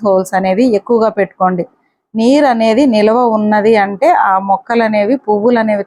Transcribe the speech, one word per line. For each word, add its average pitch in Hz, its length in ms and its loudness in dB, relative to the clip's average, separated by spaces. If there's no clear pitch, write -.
హోల్స్ 190 320 0
అనేవి 190 300 0
ఎక్కువగా 220 320 -2
పెట్టుకోండి. 185 540 -2
నీరు 269 320 2
అనేది 226 400 0
నిల్వ 214 400 2
ఉన్నది 214 500 0
అంటే 202 320 -2
ఆ 202 160 0
మొక్కలు 196 460 -2
అనేవి, 214 320 0
పువ్వులు 220 420 0
అనేవి 214 280 -2